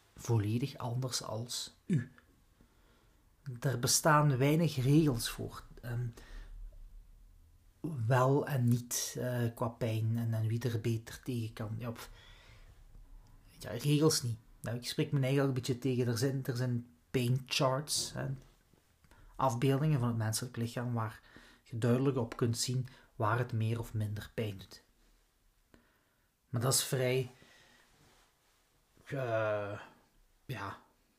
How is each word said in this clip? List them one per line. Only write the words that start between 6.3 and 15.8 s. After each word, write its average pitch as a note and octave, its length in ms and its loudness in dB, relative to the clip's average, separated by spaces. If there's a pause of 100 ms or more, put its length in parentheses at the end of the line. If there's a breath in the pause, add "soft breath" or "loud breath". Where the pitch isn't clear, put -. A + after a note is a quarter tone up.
wel C3 400 4
en B2+ 220 2
niet, - 500 0
eh, B2 260 -2 (100)
qua A#2 140 -4
pijn A2+ 480 -2
en, A#2 180 -2
en A2 120 0
wie A#2 140 0
er A#2+ 200 -2
beter A2+ 420 -4
tegen A#2 300 -4
kan. A2 260 -6
Ja, A#2+ 120 -6
pff. - 200 -12 (1500 loud breath)
Ja, - 120 -10
regels C#3+ 520 4
niet. A#2 160 -2 (220)
Nou, A2 160 -6
ik A#2+ 100 -10
spreek - 260 -2
me D3 80 2
eigenlijk C#3 280 2
een C3 60 0
beetje B2 240 -2
tegen. B2+ 280 0